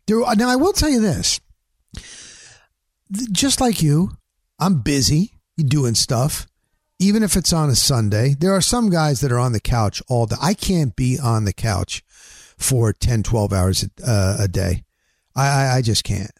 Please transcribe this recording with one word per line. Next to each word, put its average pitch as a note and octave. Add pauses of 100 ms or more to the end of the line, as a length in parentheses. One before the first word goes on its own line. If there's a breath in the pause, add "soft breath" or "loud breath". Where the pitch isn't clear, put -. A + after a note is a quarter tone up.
There, A3 (160)
now, A#3+
I B3+
will F4+
tell D#4
you B3+
this. D3 (560)
Th-, -
just C4
like B3
you, D#3 (420)
I'm D#3+
busy C#3+ (260)
doing C3+
stuff, B2+ (540)
even G3+
if G3
it's F3
on D#3
a B2
Sunday. A2+
There F3+
are G3
some A#3
guys D#3
that C#3
are A#2+
on B2
the G#2
couch A2
all A#2
day. A2
I F3+
can't D#3+
be B2+
on A#2
the F#2+
couch F#2+ (540 loud breath)
for A#2
ten, A2+
twelve G#2
hours F#2
a, F#2+ (160)
uh, G2+
a G2
day. F2+ (540)
I, C3+
I, C3+
I C3
just A2
can't. -